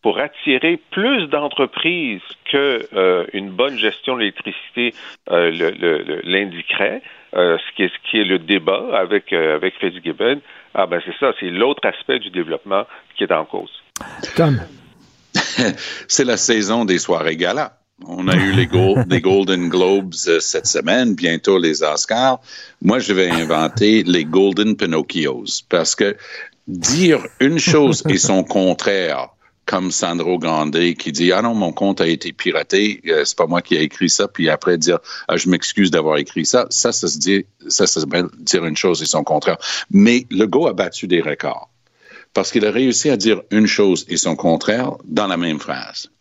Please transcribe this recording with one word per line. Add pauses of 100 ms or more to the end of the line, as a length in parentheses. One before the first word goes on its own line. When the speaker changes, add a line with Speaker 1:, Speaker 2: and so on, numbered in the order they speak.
Speaker 1:
pour
attirer (120)
plus
d'entreprises (300)
que,
euh,
une
bonne
gestion
de
l'électricité, (380)
euh,
le,
le,
le,
l'indiquerait », (340)
euh,
ce
qui
est,
ce
qui
est
le
débat
avec,
euh,
avec
Fitzgibbon. (360)
Ah,
ben,
c'est
ça,
c'est
l'autre
aspect
du
développement (320)
qui
est
en
cause. (640)
Speaker 2:
Tom. (760)
Speaker 3:
<laughs>
C'est
la
saison
des
soirées
galas. (340)
On
a
eu
les
go-,
Speaker 2:
<laughs>
Speaker 3:
les
Golden
Globes, (140)
euh,
cette
semaine,
bientôt
les
Oscars. (420)
Moi,
je
vais
inventer
les
Golden
Pinocchios
parce
que (520)
dire (200)
une
chose
et
son
contraire (380)
comme
Sandro
Grande (220)
qui
dit, «
Ah
non,
mon
compte
a
été
piraté,
euh,
c'est
pas
moi
qui
ai
écrit
ça »,
puis
après
dire, « (300)
Ah,
je
m'excuse
d'avoir
écrit
ça »,
ça,
ça
se
dit, (220)
ça,
ça
s'appelle (140)
dire
une
chose
et
son
contraire. (340)
Mais
Legault
a
battu
des
records (640)
parce
qu'il
a
réussi
à
dire (100)
une
chose
et
son
contraire (120)
dans
la
même
phrase. (120)